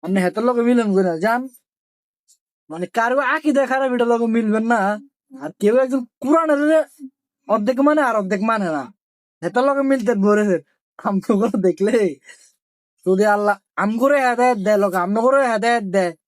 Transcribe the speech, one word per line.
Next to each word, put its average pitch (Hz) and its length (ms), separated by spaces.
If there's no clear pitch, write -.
আপনি 190 200
হেতার 180 240
লগে 240 200
মিলেন 240 260
কইরা 185 200
যান। 233 180
মানে, 170 160
কারো 233 200
আকিদা 302 360
খারাপ, 269 220
এটার 240 200
লগে 233 140
মিলবেন 220 360
না। 226 80
আর 160 80
কেউ 208 140
একজন 262 180
কোরআনের 302 380
যে 320 80
অর্ধেক 214 380
মানে 302 220
আর 233 80
অর্ধেক 196 240
মানে 208 260
না, 139 60
হেতার 214 260
লগে 277 220
মিলতে 247 220
গড়ে 208 200
আমনগর 202 520
দেখলে 185 300
যদি 190 180
আল্লাহ 208 220
আমগরে 233 440
হেদায়েত 247 400
দেয়, 214 180
লগে 185 220
আমনগরে 233 340
হেদায়েত 226 320
দেয় 180 180